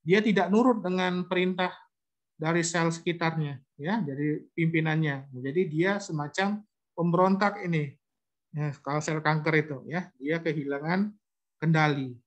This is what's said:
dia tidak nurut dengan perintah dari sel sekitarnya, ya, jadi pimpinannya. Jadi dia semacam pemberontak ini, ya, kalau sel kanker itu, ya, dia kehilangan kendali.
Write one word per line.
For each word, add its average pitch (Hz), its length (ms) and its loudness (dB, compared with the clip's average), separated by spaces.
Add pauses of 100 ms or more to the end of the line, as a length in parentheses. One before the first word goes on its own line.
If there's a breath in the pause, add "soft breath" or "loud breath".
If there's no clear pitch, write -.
dia 196 240 4
tidak 190 240 2
nurut 220 320 4
dengan 180 480 -2
perintah 185 400 0 (640)
dari 165 320 0
sel 165 240 0
sekitarnya, 165 720 -2 (160)
ya, 185 240 -2
jadi 147 400 -2 (160)
pimpinannya. 156 800 0
Jadi 139 320 -2
dia 180 320 0
semacam 190 640 -4 (320)
pemberontak 190 720 2
ini, 151 240 0 (640)
ya, 147 240 -4
kalau 151 240 -4
sel 156 160 -4
kanker 156 420 2
itu, 151 220 -6
ya, 170 320 -6
dia 151 240 -2
kehilangan 156 720 -2 (480)
kendali. 151 560 2 (100)